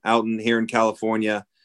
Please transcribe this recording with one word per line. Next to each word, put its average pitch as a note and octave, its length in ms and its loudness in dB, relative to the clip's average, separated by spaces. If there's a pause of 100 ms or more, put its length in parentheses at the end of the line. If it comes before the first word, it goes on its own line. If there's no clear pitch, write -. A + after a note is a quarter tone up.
out A2+ 180 2
in, A2+ 140 -4
here A#2 200 2
in A2+ 80 0
California. A2 800 0 (200)